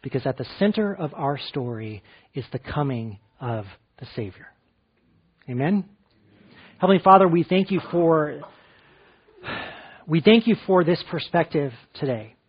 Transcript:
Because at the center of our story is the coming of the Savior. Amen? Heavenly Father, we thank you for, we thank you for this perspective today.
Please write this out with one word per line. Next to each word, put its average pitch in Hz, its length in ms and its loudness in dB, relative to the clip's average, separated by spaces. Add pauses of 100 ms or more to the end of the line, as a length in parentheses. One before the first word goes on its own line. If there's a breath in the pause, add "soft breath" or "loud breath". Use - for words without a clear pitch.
Because 135 260 -6
at 131 100 -4
the 123 100 -10 (120)
center 202 360 0
of 151 200 -8
our 143 240 -4
story 110 640 -10 (320 soft breath)
is 127 180 -8
the 127 60 -8
coming 120 600 -6 (220)
of 117 240 -6 (340)
the 127 160 -18
Savior. 104 320 -12 (1000)
Amen? 151 360 0 (920 soft breath)
Heavenly 185 240 4
Father, 190 240 8
we 170 160 2
thank 190 280 0
you 185 100 -2 (100)
for, 156 520 0 (1600 loud breath)
we 160 140 2
thank 220 260 6
you 220 100 4 (100)
for 185 180 4
this 170 260 0
perspective 160 640 -2 (220)
today. 113 420 -6 (120)